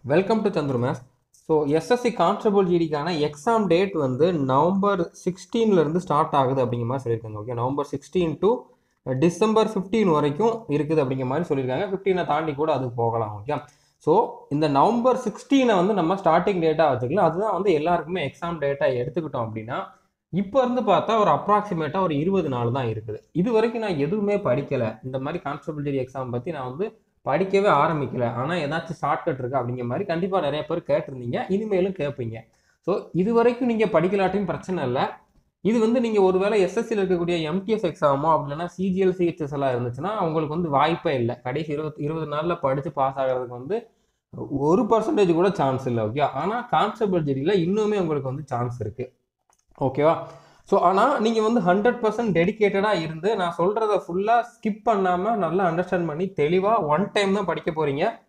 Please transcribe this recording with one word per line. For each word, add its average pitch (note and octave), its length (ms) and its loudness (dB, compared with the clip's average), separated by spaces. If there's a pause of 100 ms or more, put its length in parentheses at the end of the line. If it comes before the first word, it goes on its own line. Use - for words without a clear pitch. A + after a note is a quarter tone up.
Welcome F#3+ 380 2
to G#3 80 0
Chandru C#3+ 320 -2
Maths. C3 180 -2 (480)
So, D#3+ 60 4 (240)
S D#3 160 -4
S B3 100 0
C A#3+ 60 2 (100)
Constable G3 500 2
ஜி F3 100 4
டிக்கான D#3 300 -2 (160)
exam A3 460 0
date F#3+ 200 2 (120)
வந்து C3 220 2 (220)
நவம்பர் F3+ 540 2 (220)
சிக்ஸ்டீன்லேருந்து F3+ 800 2
start D3+ 340 0
ஆகுது C3+ 240 2
அப்படிங்கிற A#2+ 280 -2
மாதிரி C3 140 -4
சொல்லியிருக்காங்க. A2 380 -4
ஓகே, A#2+ 160 -8
நவம்பர் C#3 320 -2
sixteen E3 500 -2
to G3 100 4 (560)
December G#3 680 2
fifteen G3+ 420 0
வரைக்கும் D3 400 2 (220)
இருக்குது D3+ 260 0
அப்படிங்கிற C3 300 -2
மாதிரி E3+ 180 -2
சொல்லியிருக்காங்க. C3+ 400 -2
ஃபிஃப்டீனை F#3 420 0
தாண்டி D#3 220 -2
கூட D3+ 240 0
அது C3 100 -4 (140)
போகலாம். A2+ 340 -2
Okay, B2+ 220 -6 (480)
so D#3 100 4 (400)
இந்த D#3 120 2 (100)
நவம்பர் A#3+ 480 4
சிக்ஸ்டீனை A#3+ 540 2
வந்து G3+ 200 2
நம்ம E3+ 220 0
starting F3+ 440 2
டேட்டா D#3 240 4
வச்சுக்கலாம். C3+ 400 0
அதுதான் F#3+ 280 -2
வந்து F#3+ 200 2
எல்லாருக்குமே E3 520 -2
exam E3+ 340 -8
டேட்டா C#3+ 240 0 (140)
எடுத்துக்கிட்டோம் C#3 440 -4
அப்படின்னா, A2 320 -8 (540)
இப்ப G3+ 320 0
இருந்து A#3+ 260 -2
பார்த்தா G#3 320 2
ஒரு F3+ 140 4
அப்ராக்சிமேட்டா F#3+ 720 -2
ஒரு D3+ 160 -2
இருபது F3+ 320 0
நாள் A#2+ 240 -2
தான் A#2+ 140 -2
இருக்குது. G#2+ 260 -10 (220)
இது A#3+ 160 0
வரைக்கும் A3+ 280 0
நான் E3 220 -2
எதுவுமே G3+ 300 0 (120)
படிக்கல, C3 340 -2 (220)
இந்த C3 200 -6
மாதிரி E3+ 220 -6
Constable C#3+ 400 -8
ஜி C#3+ 80 -2
D C3 100 -2
exam B2+ 300 -8
பத்தி D3 220 -6
நான் B2+ 140 -8
வந்து F3+ 160 -6 (380)
படிக்கவே F#3+ 420 2 (120)
ஆரம்பிக்கல, C#3 480 0 (100)
ஆனா C3+ 140 -2 (100)
ஏதாச்சும் D#3 380 -6
shortcut D3+ 400 -2
இருக்கா B2+ 180 -4
அப்படிங்கிற B2 320 -4
மாதிரி D#3 180 -2
கண்டிப்பா F#3 380 0
நிறைய D3 220 -2
பேர் E3+ 200 -2
கேட்டிருந்தீங்க, C#3 500 -2 (160)
இனிமேலும் G3 440 0
கேட்பீங்க. B2+ 400 -6 (480)
So E3+ 80 0 (260)
இது F#3+ 160 2
வரைக்கும் A#3+ 360 4
நீங்க A3 200 2
படிக்கலாட்டியும் F#3 580 2
பிரச்சனை D#3 380 -4
இல்ல. C3 160 0 (600)
இது A3 200 2
வந்து A#3+ 220 2
நீங்க G#3+ 120 2 (100)
ஒருவேளை F#3+ 380 2
எஸ் F3+ 140 -4
எஸ் A#3 100 -6
சில G#3 120 0
இருக்கக்கூடிய F3 340 0 (140)
எம் F#3+ 140 -2
டி G#3+ 120 0
எஸ் G#3+ 140 -2
எக்ஸாமோ D3 420 2
அப்படி C#3+ 160 0
இல்லைன்னா D#3+ 260 -6
சி F#3 100 -4 (120)
ஜி F#3+ 100 2
எல், F#3 140 4
சி E3+ 100 2
ஹெச் D#3+ 160 -6
எஸ் C#3+ 120 -6
எல்லாம் C3+ 180 0
இருந்துச்சுன்னா B2 360 -4 (140)
உங்களுக்கு D#3 300 -2
வந்து E3 200 -2
வாய்ப்பே D#3+ 460 2
இல்ல. A2+ 240 -2
கடைசி D3 300 -4
இருபது, D3+ 200 -6 (120)
இருபது D#3+ 260 -6
நாள்ல E3 320 -2
படிச்சு C#3 320 -2
pass C3+ 240 0
ஆகுறதுக்கு B2+ 380 -2
வந்து D#3+ 180 -4 (880)
ஒரு G3+ 240 4
பர்சன்டேஜ் G#3 480 4
கூட G3 100 4 (120)
chance C3 300 0
இல்ல. A2+ 180 0
ஓகே, C#3 160 0 (160)
ஆனா G#3 160 -2 (180)
கான்ஸ்டபிள் F#3 540 0
ஜி C3+ 100 -2
டில E3+ 140 2 (120)
இன்னுமே G#3 380 0
உங்களுக்கு C#3 280 -2
வந்து D3 220 -10
chance B2 300 -4
இருக்கு. G#2+ 220 -8 (840)
ஓகேவா? D3 280 2 (540)
So G3 60 4 (120)
ஆனா G3 160 4 (200)
நீங்க A3+ 200 0
வந்து A3+ 220 2
ஹண்ட்ரட் G#3 360 2
பர்சன்ட் G#3+ 340 0
டெடிகேட்டடா G3 540 2 (140)
இருந்து D#3+ 260 -4 (100)
நான் E3+ 160 -2
சொல்றத G#3 460 0
ஃபுல்லா G3+ 340 0 (160)
skip G#3+ 260 -6 (100)
பண்ணாம F#3+ 440 0 (100)
நல்லா E3+ 280 0
understand F3 400 -2
பண்ணி D#3+ 160 -4 (120)
தெளிவா F3+ 340 2 (200)
one F3 140 2 (100)
time G3 220 2
தான் G3 100 -2
படிக்க D#3+ 300 -4
போறீங்க. D3 260 0 (240)